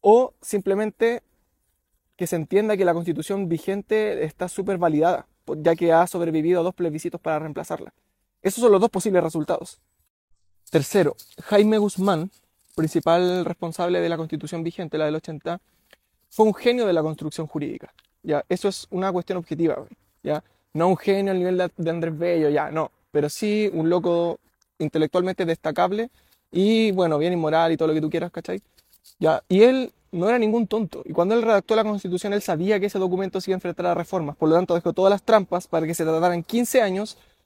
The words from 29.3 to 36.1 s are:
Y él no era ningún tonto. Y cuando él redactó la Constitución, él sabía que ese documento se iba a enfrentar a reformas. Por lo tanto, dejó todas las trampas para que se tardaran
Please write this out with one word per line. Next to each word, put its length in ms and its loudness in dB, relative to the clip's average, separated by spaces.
Y 160 6
él 300 4
no 180 -2
era 100 2
ningún 280 0
tonto. 380 -6
Y 60 -12
cuando 240 2
él 60 4
redactó 340 2
la 80 2
Constitución, 500 -4
él 80 0
sabía 380 0
que 80 -2
ese 100 -4
documento 440 -2
se 100 -4
iba 40 2
a 20 -6
enfrentar 300 -6
a 60 2
reformas. 440 -4
Por 120 2
lo 60 6
tanto, 180 2
dejó 200 0
todas 180 4
las 120 0
trampas 440 0
para 180 -2
que 80 -4
se 120 -2
tardaran 380 0